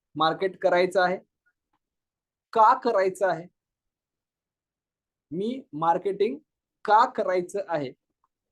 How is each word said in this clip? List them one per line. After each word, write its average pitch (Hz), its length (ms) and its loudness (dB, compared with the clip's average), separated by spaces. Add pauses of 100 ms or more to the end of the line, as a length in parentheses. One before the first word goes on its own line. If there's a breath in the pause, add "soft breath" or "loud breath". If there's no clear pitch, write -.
(160)
मार्केट 160 420 -2
करायचं 180 440 2
आहे, 180 160 0 (1400)
का 226 200 6
करायचं 196 540 0
आहे, 175 200 -4 (1800)
मी 220 300 -6 (120)
मार्केटिंग 190 640 -2 (460)
का 220 220 4
करायचं 185 600 -4
आहे, 147 240 -6 (600)